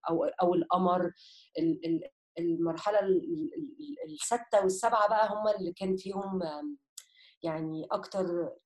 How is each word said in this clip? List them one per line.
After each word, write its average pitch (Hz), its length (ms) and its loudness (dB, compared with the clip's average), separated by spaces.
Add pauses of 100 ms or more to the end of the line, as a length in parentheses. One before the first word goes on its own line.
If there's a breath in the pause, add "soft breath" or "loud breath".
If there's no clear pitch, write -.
أو، 165 140 2
أو 180 300 2
القمر. 180 580 2 (480 soft breath)
ال-، 165 260 0
ال-، 165 240 -2 (300)
المرحلة 170 600 0
ال-، 196 60 2 (180)
ال-، 160 340 -4
ال-، 294 560 -10
الستة 233 500 0
والسبعة 208 460 4
بقى 214 240 4
هم 214 140 -2 (120)
اللي 180 140 -4
كان 190 240 -2
فيهم، 190 460 -4
آم، 147 340 -6 (680 loud breath)
يعني 160 480 -4
أكتر 175 580 -2 (160)